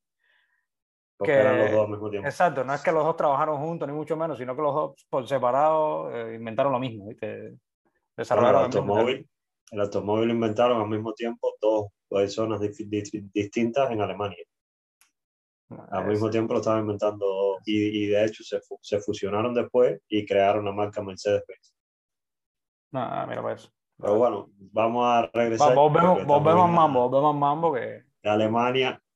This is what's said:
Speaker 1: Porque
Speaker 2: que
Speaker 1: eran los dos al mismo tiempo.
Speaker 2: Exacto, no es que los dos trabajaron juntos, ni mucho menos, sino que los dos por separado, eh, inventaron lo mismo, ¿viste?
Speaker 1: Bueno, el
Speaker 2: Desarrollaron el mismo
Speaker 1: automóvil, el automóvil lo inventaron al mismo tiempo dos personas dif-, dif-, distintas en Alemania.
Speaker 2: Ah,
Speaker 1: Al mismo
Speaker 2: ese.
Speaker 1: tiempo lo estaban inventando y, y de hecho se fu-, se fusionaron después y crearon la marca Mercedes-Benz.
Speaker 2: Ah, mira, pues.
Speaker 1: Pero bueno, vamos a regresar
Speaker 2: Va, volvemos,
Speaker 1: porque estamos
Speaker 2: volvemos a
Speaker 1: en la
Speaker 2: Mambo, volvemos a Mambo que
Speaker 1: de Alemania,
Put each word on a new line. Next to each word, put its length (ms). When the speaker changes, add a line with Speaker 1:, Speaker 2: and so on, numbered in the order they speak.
Speaker 1:
Porque 160
Speaker 2:
que 60
Speaker 1:
eran 200
los 120
dos 140
al 60
mismo 180
tiempo. 200
Speaker 2:
Exacto, 340
no 100
es 80
que 120
los 100
dos 140
trabajaron 400
juntos, 320
ni 40
mucho 220
menos, 220
sino 180
que 60
los 120
dos 360
por 180
separado, 880
eh, 200
inventaron 360
lo 80
mismo, 300
¿viste? 180
Speaker 1:
Bueno, 220
el 100
Speaker 2:
Desarrollaron 480
el 60
mismo 240
Speaker 1:
automóvil, 360
el 100
automóvil 480
lo 40
inventaron 480
al 80
mismo 240
tiempo 480
dos 260
personas 520
dif-, 280
dif-, 440
distintas 580
en 100
Alemania. 420
Speaker 2:
Ah, 200
Speaker 1:
Al 160
mismo 200
Speaker 2:
ese. 40
Speaker 1:
tiempo 220
lo 60
estaban 220
inventando 840
y, 400
y 20
de 180
hecho 180
se 180
fu-, 200
se 180
fusionaron 540
después 560
y 160
crearon 400
la 60
marca 320
Mercedes-Benz. 720
Speaker 2:
Ah, 360
mira, 120
pues. 300
Speaker 1:
Pero 200
bueno, 320
vamos 340
a 280
regresar 360
Speaker 2:
Va, 60
volvemos, 340
Speaker 1:
porque 120
estamos 220
Speaker 2:
volvemos 200
a 60
Speaker 1:
en 60
la 60
Speaker 2:
Mambo, 280
volvemos 260
a 20
Mambo 360
que 300
Speaker 1:
de 60
Alemania, 720